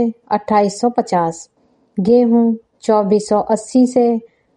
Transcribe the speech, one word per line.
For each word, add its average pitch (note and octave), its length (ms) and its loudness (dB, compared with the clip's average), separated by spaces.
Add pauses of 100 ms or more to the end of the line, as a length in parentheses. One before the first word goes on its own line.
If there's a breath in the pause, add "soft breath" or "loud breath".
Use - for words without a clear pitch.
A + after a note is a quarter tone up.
(320)
अट्ठाईस G#3 500 -2
सौ A#3+ 80 0
पचास, F3 600 -4 (480)
गेहूं A#3 560 2 (280)
चौबीस G#3 480 0
सौ G#3 120 2
अस्सी B3 460 0
से A#3+ 320 0 (360 soft breath)